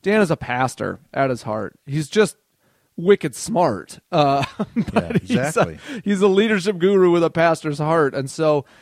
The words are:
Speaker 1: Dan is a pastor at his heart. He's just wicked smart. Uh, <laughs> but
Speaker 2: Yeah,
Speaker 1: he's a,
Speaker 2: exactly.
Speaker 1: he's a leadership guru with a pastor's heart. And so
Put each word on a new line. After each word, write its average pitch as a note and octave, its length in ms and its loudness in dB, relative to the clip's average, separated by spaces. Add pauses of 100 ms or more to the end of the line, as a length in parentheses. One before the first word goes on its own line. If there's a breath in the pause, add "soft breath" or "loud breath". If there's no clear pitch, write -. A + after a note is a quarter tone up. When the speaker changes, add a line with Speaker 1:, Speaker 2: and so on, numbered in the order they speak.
Speaker 1:
Dan G#3+ 180 2
is E3 100 2
a D3 60 0
pastor A#2 640 -4 (140)
at C3+ 160 0
his B2 140 -6
heart. G#2+ 420 -8
He's C#3+ 220 -4
just G#3 300 0 (580)
wicked E3+ 400 0
smart. D#3 640 -4 (100)
Uh, C#3+ 420 0
<laughs> - 420 -6
but - 100 0
Speaker 2:
Yeah, G#3 180 -4
Speaker 1:
he's - 140 -8
a, C3 120 0
Speaker 2:
exactly. D#3+ 320 -2 (260 loud breath)
Speaker 1:
he's G3 160 0
a G#3 80 4
leadership G3+ 480 2
guru F#3 340 4
with E3+ 140 4
a D#3 40 0
pastor's D#3+ 500 0
heart. D#3 360 0
And C3+ 140 -6
so D3+ 360 0 (160 soft breath)